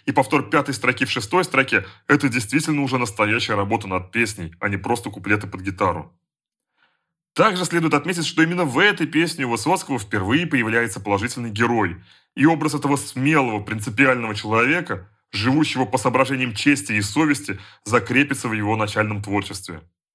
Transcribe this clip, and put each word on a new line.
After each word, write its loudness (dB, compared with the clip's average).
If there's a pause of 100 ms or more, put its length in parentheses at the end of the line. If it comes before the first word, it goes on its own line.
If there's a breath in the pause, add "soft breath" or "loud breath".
и -4
повтор 2
пятой 0
строки 0
в -6
шестой 0
строке – 0 (240 loud breath)
это 4
действительно 0
уже 0
настоящая 0
работа 0
над -4
песней, -4
а -2
не -2
просто -4
куплеты -2
под -10
гитару. -4 (1160)
Также 2
следует 2
отметить, 0
что 2
именно 0
в 0
этой 4
песне 0
у -2
Высоцкого 0
впервые 0
появляется 0
положительный -2
герой, 0 (320 soft breath)
и 4
образ 2
этого 0
смелого, 0
принципиального 0
человека, 0 (200)
живущего 2
по -2
соображениям 0
чести 0
и 2
совести, 0 (240 loud breath)
закрепится 0
в -4
его 0
начальном -2
творчестве. -6 (320)